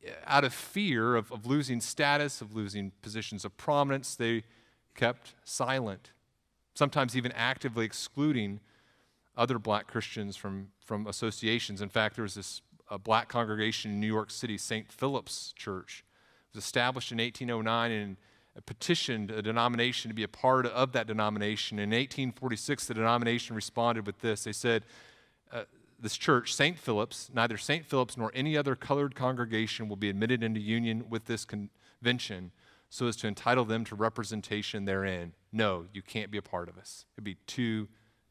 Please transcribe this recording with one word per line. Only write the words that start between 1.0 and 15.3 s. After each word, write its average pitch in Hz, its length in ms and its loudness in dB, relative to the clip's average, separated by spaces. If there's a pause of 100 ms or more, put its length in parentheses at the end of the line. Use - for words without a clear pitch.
of, 110 160 0
of 113 140 -10
losing 131 340 2
status, 147 640 2
of 104 120 -12
losing 101 460 -4
positions 107 460 -8
of 95 100 -12
prominence, 139 600 2
they 117 280 2 (500)
kept - 400 0 (100)
silent, 123 640 -2 (640)
sometimes 135 420 2
even 123 160 0
actively 117 540 0
excluding 110 720 -2 (760)
other 120 240 2
black 104 280 0
Christians 104 500 -6
from, 98 320 -8 (160)
from 107 220 -4
associations. 110 760 -2
In 104 80 -6
fact, 107 280 0
there 120 60 -4
was 98 120 -4
this, - 260 -10 (300)
a 101 80 -6
black 110 320 2
congregation 107 640 0
in 101 80 -2
New 107 60 2
York 110 240 0
City, 110 280 -4
Saint - 340 -6
Philip's - 600 -4